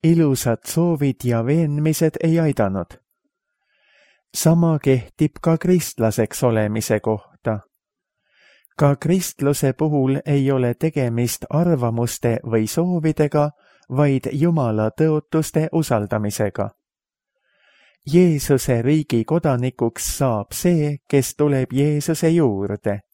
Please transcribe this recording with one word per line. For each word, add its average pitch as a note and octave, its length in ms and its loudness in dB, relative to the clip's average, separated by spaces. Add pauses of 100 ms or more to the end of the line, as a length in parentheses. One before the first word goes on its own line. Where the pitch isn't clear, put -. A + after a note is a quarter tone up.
Ilusad D3 600 2
soovid D#3 600 -2
ja A#2 220 0
veenmised D#3 760 0
ei E3 180 2
aidanud. G2+ 560 -2 (1400)
Sama E3 440 2
kehtib C3+ 640 0
ka E3 160 2
kristlaseks B2 880 -2
olemise A2 560 0
kohta. G#2+ 600 -6 (1160)
Ka C#3+ 200 2
kristluse D3 760 0
puhul C#3 540 0
ei C#3 240 0
ole B2 240 0
tegemist B2 760 -2
arvamuste A#2+ 920 0
või A2 220 0
soovidega, D#3 840 0 (400)
vaid C3+ 420 0
Jumala C3 580 0
tõotuste D#3 840 -2
usaldamisega. G#2 960 -2 (1400)
Jeesuse C#3+ 760 2
riigi C3 420 0
kodanikuks B2+ 840 -2 (120)
saab A2+ 360 -2
see, D3+ 420 0 (120)
kes C#3 280 0
tuleb C#3 360 0
Jeesuse D3 580 0
juurde. G#2 680 0 (140)